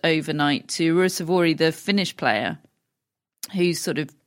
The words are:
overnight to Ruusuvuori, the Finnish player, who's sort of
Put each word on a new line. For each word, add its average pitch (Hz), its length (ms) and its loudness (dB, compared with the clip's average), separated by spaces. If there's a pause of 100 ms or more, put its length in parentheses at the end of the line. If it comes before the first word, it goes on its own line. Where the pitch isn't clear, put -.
overnight 151 640 0
to 165 280 0
Ruusuvuori, 175 640 2
the 160 140 2
Finnish 196 440 -2
player, 113 440 -2 (920)
who's 175 280 0
sort 156 180 -4
of 151 140 -6 (160)